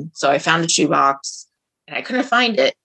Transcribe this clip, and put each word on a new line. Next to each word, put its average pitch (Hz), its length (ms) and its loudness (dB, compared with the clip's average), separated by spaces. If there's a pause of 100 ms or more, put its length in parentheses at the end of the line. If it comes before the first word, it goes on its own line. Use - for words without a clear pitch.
(140)
So 139 160 0
I 139 80 4
found 165 260 0
a 165 40 -2
shoebox 143 800 0 (400)
and - 100 -10
I 123 40 -8
couldn't 254 240 -4
find 240 340 0
it. 247 160 2 (100)